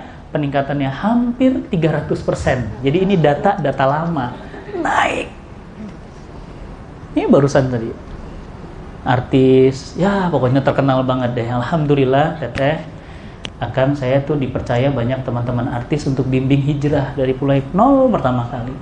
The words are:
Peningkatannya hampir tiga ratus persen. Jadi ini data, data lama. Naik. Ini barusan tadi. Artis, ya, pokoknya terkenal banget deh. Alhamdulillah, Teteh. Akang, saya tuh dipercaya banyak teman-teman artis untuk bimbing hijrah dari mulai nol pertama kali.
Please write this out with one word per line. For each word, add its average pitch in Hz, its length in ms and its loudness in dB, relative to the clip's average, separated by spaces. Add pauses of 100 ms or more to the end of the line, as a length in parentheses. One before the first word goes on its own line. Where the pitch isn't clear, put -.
(320)
Peningkatannya 143 600 0
hampir 240 800 2
tiga 156 320 2
ratus - 160 -2
persen. 127 480 0 (160)
Jadi 143 160 4
ini 190 160 4
data, 151 400 4
data 139 320 0
lama. 147 440 -2 (440)
Naik. - 520 0 (1900)
Ini 339 160 0
barusan 139 400 4
tadi. 117 320 -6 (1040)
Artis, 131 880 4
ya, 196 320 2
pokoknya 135 400 2
terkenal 131 400 2
banget 127 300 0
deh. 117 100 -2
Alhamdulillah, 139 960 2
Teteh. 135 540 -2 (600)
Akang, 135 400 0
saya 131 240 2
tuh 151 160 -2
dipercaya 127 560 0
banyak 127 320 -2
teman-teman 120 480 -2
artis 123 320 -4
untuk 131 240 0
bimbing 131 320 2
hijrah 143 560 0
dari 131 160 2
mulai 139 400 0
nol 262 400 4
pertama 127 400 0
kali. 131 300 -6